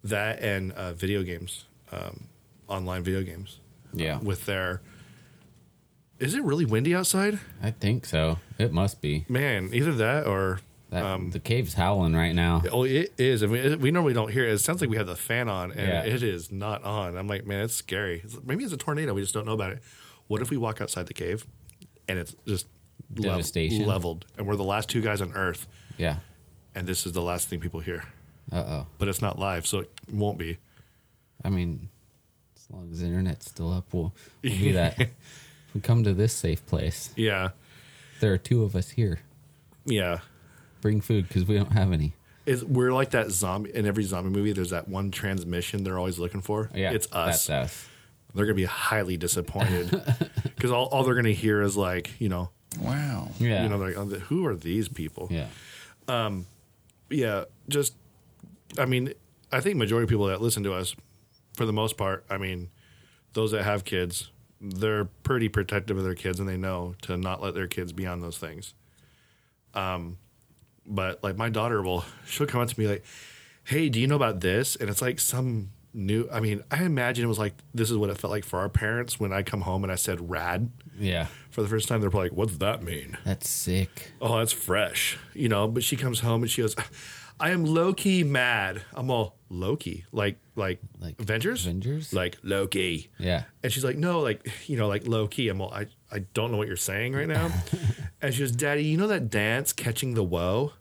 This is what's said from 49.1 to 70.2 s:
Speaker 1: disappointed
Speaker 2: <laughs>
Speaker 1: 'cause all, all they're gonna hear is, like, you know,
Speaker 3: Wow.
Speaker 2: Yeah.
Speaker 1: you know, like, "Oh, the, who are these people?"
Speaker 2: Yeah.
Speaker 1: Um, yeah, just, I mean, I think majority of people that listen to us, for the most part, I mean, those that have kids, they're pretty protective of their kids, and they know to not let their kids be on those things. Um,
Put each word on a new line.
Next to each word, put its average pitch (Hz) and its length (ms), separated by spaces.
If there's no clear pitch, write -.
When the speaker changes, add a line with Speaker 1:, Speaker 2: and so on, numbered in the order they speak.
Speaker 1:
disappointed 90 760
Speaker 2:
<laughs> - 680
Speaker 1:
'cause 123 120
all, 123 160
all 131 180
they're 123 100
gonna 117 160
hear 104 300
is, 101 160
like, 90 420
you 110 80
know, 87 220
Speaker 3:
Wow. 127 500
Speaker 2:
Yeah. 110 240
Speaker 1:
you 104 60
know, 101 80
like, 92 180
"Oh, 98 100
the, 98 140
who 165 280
are 104 80
these 87 340
people?" 82 420
Speaker 2:
Yeah. 76 160
Speaker 1:
Um, 104 380
yeah, 110 340
just, 139 240
I 131 60
mean, 127 280
I 135 100
think 185 160
majority 113 280
of - 40
people 104 160
that 95 160
listen 107 220
to 98 100
us, 90 220
for 117 120
the 107 60
most 110 240
part, 95 340
I 95 80
mean, 92 320
those 110 180
that 107 120
have 101 220
kids, 90 460
they're 101 460
pretty 117 440
protective 101 500
of 95 40
their 92 120
kids, 92 240
and 98 100
they 92 80
know 90 460
to 92 120
not 92 280
let 95 100
their 92 140
kids 87 260
be 92 140
on 87 140
those 85 180
things. - 340
Um, 90 440